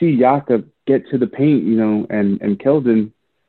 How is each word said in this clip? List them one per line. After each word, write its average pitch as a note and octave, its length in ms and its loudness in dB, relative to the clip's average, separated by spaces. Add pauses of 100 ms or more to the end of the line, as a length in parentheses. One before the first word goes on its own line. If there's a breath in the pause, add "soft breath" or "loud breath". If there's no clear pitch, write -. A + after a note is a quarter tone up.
see D#3+ 180 2
Jakob C3 500 0 (180)
get C3+ 240 0
to C3+ 80 -2
the A#2+ 80 0
paint, C3+ 380 0
you A2+ 120 0
know, G#2+ 340 0
and, G2+ 300 -2
and G2+ 180 -2
Keldon, A#2+ 540 0 (360)